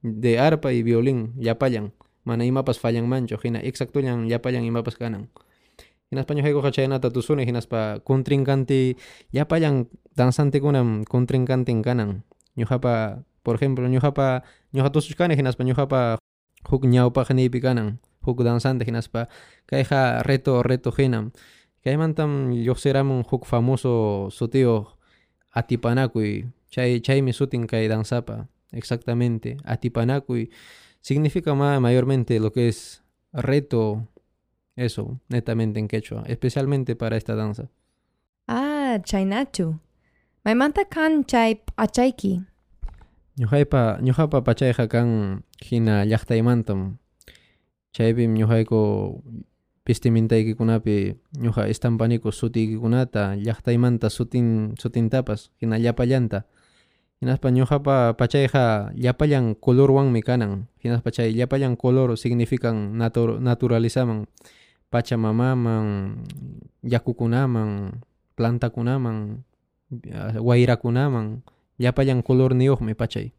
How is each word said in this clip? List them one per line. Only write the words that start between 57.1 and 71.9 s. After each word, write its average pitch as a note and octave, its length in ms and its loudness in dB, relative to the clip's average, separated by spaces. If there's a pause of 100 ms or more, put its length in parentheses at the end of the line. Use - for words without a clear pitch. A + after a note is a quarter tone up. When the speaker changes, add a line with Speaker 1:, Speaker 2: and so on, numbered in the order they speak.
Speaker 1:
Hinaspa B2+ 320 0
ñuqapa C3 640 2
pachayqa A#2+ 800 2
llapallan B2 580 2
colorwanmi C3+ 720 4
kanan. A2+ 560 -2
Hinaspa A#2+ 320 -2
chay A2+ 240 0
llapallan B2+ 400 0
color B2+ 400 2
significan A2+ 800 -2
natu-, A2+ 400 0
naturalizaman, A#2 880 0 (640)
Pachamamaman, A2+ 1300 0 (580)
yakukunaman, A#2 1200 -2 (340)
plantakunaman, A#2 1120 -2 (720)
ah, G#2 240 -6
wayrakunaman, A#2+ 1040 2 (340)
llapallan B2 460 2